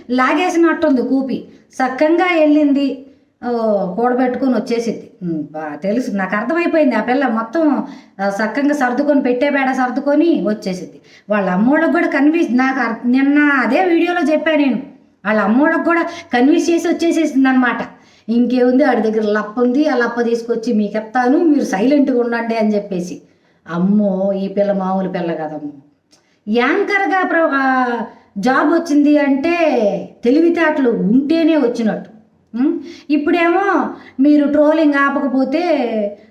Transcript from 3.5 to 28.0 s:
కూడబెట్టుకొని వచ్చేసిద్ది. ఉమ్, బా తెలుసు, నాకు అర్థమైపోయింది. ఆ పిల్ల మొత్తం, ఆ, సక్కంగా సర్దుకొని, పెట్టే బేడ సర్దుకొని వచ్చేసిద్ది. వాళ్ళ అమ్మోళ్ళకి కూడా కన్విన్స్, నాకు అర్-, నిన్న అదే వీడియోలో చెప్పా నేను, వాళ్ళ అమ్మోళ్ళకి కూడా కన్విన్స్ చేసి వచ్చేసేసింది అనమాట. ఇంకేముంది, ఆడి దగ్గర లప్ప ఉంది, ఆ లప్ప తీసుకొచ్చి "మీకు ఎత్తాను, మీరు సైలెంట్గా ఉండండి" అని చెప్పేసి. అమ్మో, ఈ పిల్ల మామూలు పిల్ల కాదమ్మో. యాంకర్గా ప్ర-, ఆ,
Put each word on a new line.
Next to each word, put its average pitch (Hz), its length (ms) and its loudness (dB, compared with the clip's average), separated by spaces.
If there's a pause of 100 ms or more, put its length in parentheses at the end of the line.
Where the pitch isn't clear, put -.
కూడబెట్టుకొని 247 580 0
వచ్చేసిద్ది. 233 580 -4 (120)
ఉమ్, 160 280 -4
బా 151 240 -10
తెలుసు, 214 360 -4
నాకు 196 240 -4
అర్థమైపోయింది. 302 600 0
ఆ 214 60 0
పిల్ల 262 260 0
మొత్తం, 233 600 -2 (340)
ఆ, 202 80 -2
సక్కంగా 269 440 -2
సర్దుకొని, 269 480 0
పెట్టే 247 280 0
బేడ 262 220 0
సర్దుకొని 269 760 0
వచ్చేసిద్ది. 202 540 -6 (280)
వాళ్ళ 202 200 0
అమ్మోళ్ళకి 269 420 2
కూడా 339 160 0
కన్విన్స్, 302 440 0
నాకు 262 280 0
అర్-, 233 320 -4
నిన్న 277 280 2
అదే 285 440 2
వీడియోలో 339 380 0
చెప్పా 302 340 0
నేను, 254 260 0 (440)
వాళ్ళ 214 160 0
అమ్మోళ్ళకి 285 420 2
కూడా 339 180 0 (320)
కన్విన్స్ 294 360 2
చేసి 339 180 0
వచ్చేసేసింది 311 640 0
అనమాట. 254 280 0 (520)
ఇంకేముంది, 247 540 2
ఆడి 233 180 2
దగ్గర 214 200 0
లప్ప 208 400 -2
ఉంది, 269 280 2
ఆ 262 60 0
లప్ప 240 260 -2
తీసుకొచ్చి 233 520 -2
"మీకు 208 240 -2
ఎత్తాను, 254 400 0
మీరు 294 280 2
సైలెంట్గా 254 540 2
ఉండండి" 226 360 -4
అని 214 200 0
చెప్పేసి. 185 460 -6 (480)
అమ్మో, 196 640 0
ఈ 196 140 -4
పిల్ల 202 240 -2
మామూలు 190 380 -4
పిల్ల 175 240 -6
కాదమ్మో. 151 380 -10 (760)
యాంకర్గా 381 800 0
ప్ర-, 330 260 0
ఆ, 262 480 0 (360)